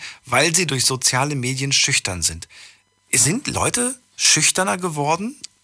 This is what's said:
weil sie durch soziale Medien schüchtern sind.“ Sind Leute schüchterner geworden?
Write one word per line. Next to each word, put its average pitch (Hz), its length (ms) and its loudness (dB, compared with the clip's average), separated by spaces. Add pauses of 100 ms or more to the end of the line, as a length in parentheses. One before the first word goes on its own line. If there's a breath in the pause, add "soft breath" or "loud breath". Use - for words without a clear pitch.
(260 loud breath)
weil 143 280 2
sie 180 120 2
durch 139 180 0
soziale 135 520 0
Medien 131 360 -2
schüchtern 98 480 0
sind.“ 82 280 -4 (600 loud breath)
Sind 208 360 2
Leute 247 520 -2 (180)
schüchterner 190 600 2
geworden? 175 640 -2 (240)